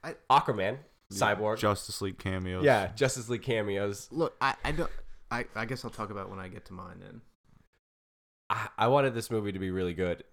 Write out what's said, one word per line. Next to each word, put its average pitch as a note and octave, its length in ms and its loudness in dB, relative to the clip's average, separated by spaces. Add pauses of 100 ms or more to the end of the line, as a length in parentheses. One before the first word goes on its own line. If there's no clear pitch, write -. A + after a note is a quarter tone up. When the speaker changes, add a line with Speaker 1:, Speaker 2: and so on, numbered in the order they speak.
Speaker 1:
I E3 120 -10 (160)
Speaker 2:
Aquaman, B2 480 4 (320)
Speaker 3:
Yeah, G#2 240 4
Speaker 2:
Cyborg. G#2+ 240 0
Speaker 3:
Justice - 420 2
League G2 180 -4
cameos. F#2 460 -2
Speaker 2:
Yeah, G#2+ 300 6
Justice B2+ 340 0
League A#2 140 -2
cameos. G2+ 720 -2
Speaker 1:
Look, D#3 280 -2
I, C3+ 140 2 (100)
I C#3 80 0
don't, D#3 180 0 (400)
I, A#2+ 140 -2 (120)
I A2 80 -4
guess B2 200 -6
I'll A2+ 60 -6
talk G#2 200 -8
about G2 160 -8
it G2 40 -10
when G2 80 -10
I F#2+ 100 -10
get - 180 -14
to - 60 -16
mine F2+ 280 -14
then. G2+ 200 -16 (1300)
Speaker 2:
I, - 200 -2 (100)
I A2 100 4
wanted C3+ 260 4
this A2+ 160 -4
movie G#2 220 0
to F#2+ 60 -4
be F#2+ 120 -2
really F#2 240 0
good F2 380 -2